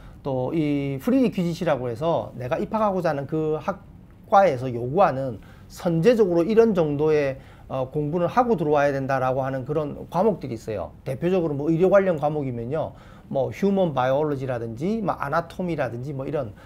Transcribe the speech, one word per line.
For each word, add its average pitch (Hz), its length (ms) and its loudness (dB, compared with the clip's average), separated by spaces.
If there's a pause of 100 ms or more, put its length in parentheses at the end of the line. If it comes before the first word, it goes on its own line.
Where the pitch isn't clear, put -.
(240)
또 131 300 -2
이 143 480 0
프리리퀴짓이라고 170 880 0
해서 127 460 -2
내가 123 220 -4
입학하고자 202 520 0
하는 139 180 -2
그 156 340 -2
학과에서 160 1120 0
요구하는 131 640 0 (280)
선제적으로 175 760 2
이런 220 300 6
정도의, 147 640 2 (300)
어, 127 220 -4
공부는 156 380 -2
하고 240 280 2
들어와야 147 360 2
된다라고 131 520 0
하는 131 220 -4
그런 147 440 -6
과목들이 170 440 0
있어요. 98 400 -8 (100)
대표적으로 165 500 0
뭐 147 160 -2
의료 165 200 4
관련 190 280 4
과목이면요, 135 760 -4 (340)
뭐 127 220 -2
휴먼 190 440 0
바이올로지라든지, 131 1080 -2
뭐 151 140 -2
아나토미라든지, 143 960 -4
뭐 135 120 -8
이런 135 280 -6 (120)